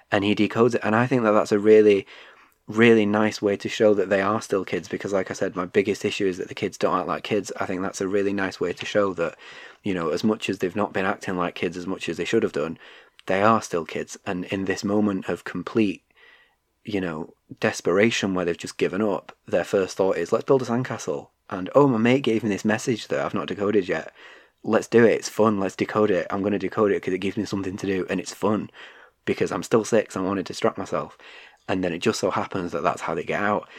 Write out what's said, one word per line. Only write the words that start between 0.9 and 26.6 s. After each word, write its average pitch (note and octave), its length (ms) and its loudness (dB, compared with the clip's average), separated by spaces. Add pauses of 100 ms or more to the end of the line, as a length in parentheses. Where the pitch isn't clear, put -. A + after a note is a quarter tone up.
I A#2+ 100 4
think C3 180 0
that G#2+ 80 4
that's G#2 200 2
a G#2+ 80 2
really, G#2 480 6 (580)
really A2+ 400 6
nice G#2+ 360 0
way G2+ 160 2
to - 100 -6
show G#2+ 260 4
that G2 160 0
they G2 120 2
are G#2 200 0
still F#2+ 220 -2
kids, F2 240 -6
because, G2 240 -6
like F#2+ 180 0
I F#2+ 40 -4
said, F#2 240 -4
my F2+ 80 -2
biggest G2 400 0
issue G#2 220 -2
is F2+ 100 -2
that F#2+ 100 -8
the - 80 -12
kids F#2+ 220 -6
don't F2+ 200 0
act E2+ 120 -2
like D#2 140 -4
kids. G2+ 360 -2
I G2 60 -4
think F#2 160 -4
that's G2 180 -6
a G2 80 -2
really G2 240 0
nice G2 300 -4
way F2 100 -2
to - 140 -8
show G2+ 300 0
that, E2 200 -2 (480)
you G2 100 0
know, E2+ 160 -2
as E2+ 140 -2
much G#2+ 260 0
as F#2+ 100 -2
they've F#2 180 -4
not G2+ 160 -2
been G2 120 -2
acting G2+ 300 -4
like F2 200 -2
kids F2 200 -4
as F2+ 120 -10
much F#2 200 -6
as E2+ 80 -4
they C#3+ 100 -4
should A2+ 180 0
have F#2+ 100 -2
done, D#2+ 240 -4 (480)
they F#2+ 160 0
are A2 200 4
still E2+ 220 -4
kids. - 420 -10
And F2+ 200 -4
in G2 180 -4
this F#2+ 220 -4
moment G2+ 420 0
of F2 160 -4
complete, F#2 600 -2 (800)
you G#2 160 -4
know, E2 320 -6 (260)
desperation G#2 720 2
where F2+ 120 -2
they've E2+ 120 -2
just - 200 -12
given F2+ 240 0
up, G#2 340 -4 (100)
their F2+ 200 0
first F#2+ 320 0
thought F#2+ 200 2
is, E2+ 140 -2
"Let's A2+ 140 0
build C#3 160 4
a B2 40 -6
sandcastle. A#2 640 -4 (200)
And, F#2 260 -8
"Oh, C#3+ 120 8
my B2 100 2
mate A#2+ 260 4
gave A2+ 200 0
me A2 60 0
this F#2+ 140 -2
message A2 460 -2
that C#2+ 160 0
I've - 80 -6
not G2 160 -4
decoded G2 400 0
yet." D#2+ 240 -6 (500)
let's G#2+ 240 0
do A2+ 160 6
it. G#2+ 120 8
It's - 140 -4
fun. G#2+ 300 2
Let's F#2+ 160 -4
decode G#2+ 360 2
it. E2+ 180 0
I'm G2 140 -4
gonna G#2 160 0
decode G2 340 0